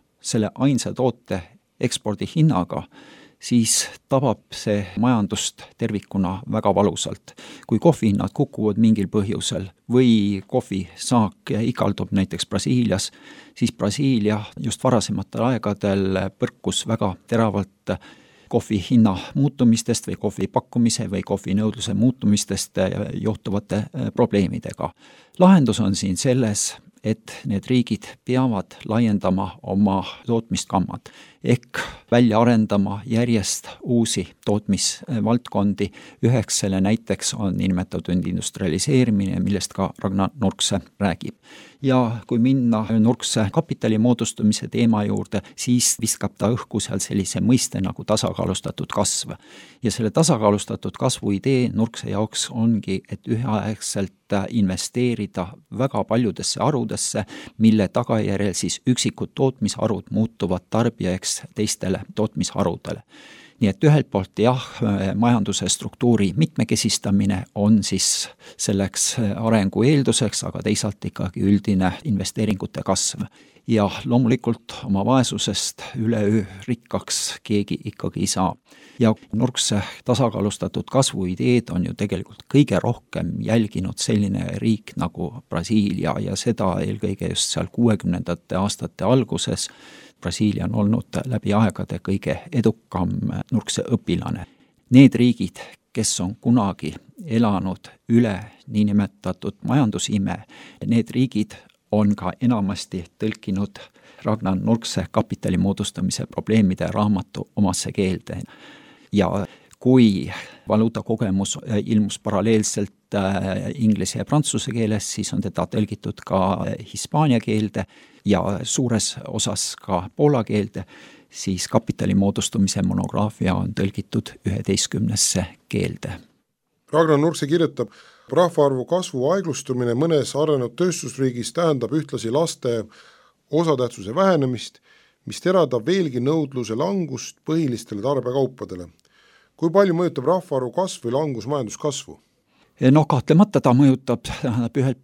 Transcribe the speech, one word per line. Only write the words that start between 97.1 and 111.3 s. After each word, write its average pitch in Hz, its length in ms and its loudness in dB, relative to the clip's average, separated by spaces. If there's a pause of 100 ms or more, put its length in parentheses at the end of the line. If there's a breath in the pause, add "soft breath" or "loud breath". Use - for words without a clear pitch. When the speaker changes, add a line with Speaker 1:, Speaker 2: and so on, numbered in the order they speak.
Speaker 1:
elanud 104 640 0 (200)
üle 117 300 4 (280)
niinimetatud 101 880 -2 (100)
majandusime, 107 720 0 (480 loud breath)
need 113 280 2
riigid 123 400 0 (380)
on 104 240 4
ka 92 160 -4 (100)
enamasti 98 640 -2 (160)
tõlkinud 101 600 -4 (440 loud breath)
Ragnar 107 340 0
Nurkse 107 540 -2
kapitali - 460 -2
moodustamise 95 680 -2
probleemide 98 640 0
raamatu 104 640 -2
omasse 95 360 0
keelde. 95 500 -2 (720 loud breath)
Ja 95 180 4 (500 loud breath)
kui 117 520 6 (360 loud breath)
valuutakogemus, 107 880 0